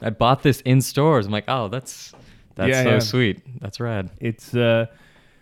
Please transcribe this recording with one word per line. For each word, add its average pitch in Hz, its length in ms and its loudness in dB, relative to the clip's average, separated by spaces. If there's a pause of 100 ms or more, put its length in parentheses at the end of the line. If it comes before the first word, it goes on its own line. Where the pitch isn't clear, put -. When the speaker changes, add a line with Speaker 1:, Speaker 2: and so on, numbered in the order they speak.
Speaker 1:
I 113 80 -4
bought 117 320 2
this 139 200 2
in 127 200 4
stores." 139 460 0
I'm 104 40 -8
like, 104 160 -6
"Oh, 123 200 -4
that's, - 440 -12 (440)
that's 107 140 0
Speaker 2:
Yeah, 131 140 2
Speaker 1:
so 123 60 2
Speaker 2:
yeah. 110 100 4
Speaker 1:
sweet. 117 600 -2
That's - 180 -12
rad." 107 300 -6 (100)
Speaker 2:
It's, 117 360 -8
uh, 117 320 4 (540)